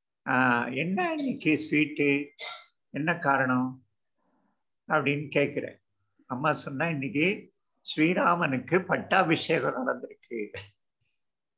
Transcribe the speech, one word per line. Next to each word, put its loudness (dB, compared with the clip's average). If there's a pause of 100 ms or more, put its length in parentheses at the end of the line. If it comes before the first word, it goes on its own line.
(240)
"ஆஹ், 2
என்ன -2
இன்னைக்கு -2
sweet, 0 (640)
என்ன -2
காரணம்?" 0 (1040)
அப்படின்னு 0
கேட்கிறேன். -2 (460)
அம்மா -2
சொன்னா, -4
"இன்னைக்கு -2 (260)
ஸ்ரீராமனுக்கு 2
பட்டாபிஷேகம் 2
நடந்திருக்கு" -6 (1080)